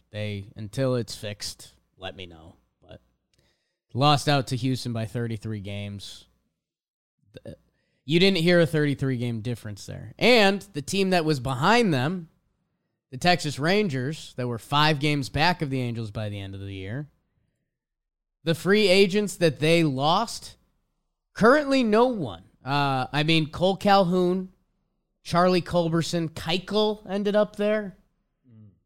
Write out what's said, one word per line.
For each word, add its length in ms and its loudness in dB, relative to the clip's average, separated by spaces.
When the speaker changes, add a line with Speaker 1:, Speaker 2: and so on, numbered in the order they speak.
Speaker 1:
They, 360 -8
until 380 -4
it's 200 -6
fixed, 600 -14
let 180 -14
me 100 -14
know. 280 -20
But 200 -20
lost 360 2
out 200 2
to 80 -4
Houston 360 -4
by 140 -6
thirty-three 540 -8
games. 640 -12
The, 240 -20
you 160 2
didn't 180 4
hear 220 4
a 60 4
thirty-three 500 -2
game 240 -4
difference 460 -10
there. 320 -14
And 540 4
the 100 -8
team 280 -2
that 140 2
was 160 0
behind 520 2
them, 360 -2
the 80 -16
Texas 400 0
Rangers, 800 -2
that 100 -6
were 120 -6
five 420 2
games 280 -2
back 340 0
of 80 -6
the 100 -4
Angels 320 -6
by 160 -6
the 120 -10
end 140 -12
of 60 -12
the 140 -12
year, 340 -10
the 100 0
free 340 2
agents 480 4
that 220 0
they 240 2
lost, 760 -2
currently 500 6
no 240 4
one. 380 -6
Uh, 480 0
I 120 0
mean, 260 2
Cole 260 0
Calhoun, 720 2
Charlie 400 2
Culberson, 680 -2
Keuchel 800 -2
ended 280 -2
up 200 0
there. 400 -2
Speaker 2:
Mm. 180 -20